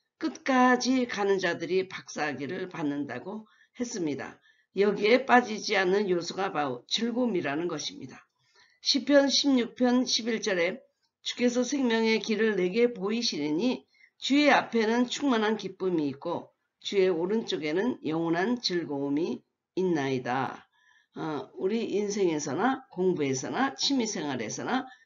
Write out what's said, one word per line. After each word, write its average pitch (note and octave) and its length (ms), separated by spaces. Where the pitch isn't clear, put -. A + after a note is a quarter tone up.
끝까지 B3+ 880
가는 G3 340
자들이 F3 480
박사학위를 D3 800
받는다고 C#3+ 800
했습니다. E3+ 600
여기에 G#3 500
빠지지 G#3+ 500
않는 F#3+ 340
요소가 F3+ 420
바로 C#3+ 340
즐거움이라는 G3+ 800
것입니다. - 580
시편 C#4 480
십육 C4 440
편 B3 320
십일 A3+ 360
절에 F#3+ 360
주께서 A#3+ 420
생명의 A3+ 560
길을 G#3+ 340
내게 G3 380
보이시리니 G3 920
주의 C#4+ 320
앞에는 A#3 600
충만한 A3 480
기쁨이 F#3 540
있고 C3+ 420
주의 F#3+ 300
오른쪽에는 F#3 960
영원한 E3 540
즐거움이 D3+ 840
있나이다. C3+ 960
어, D3+ 380
우리 G#3+ 300
인생에서나 G3 1080
공부에서나 D3+ 840
취미생활에서나 E3 1120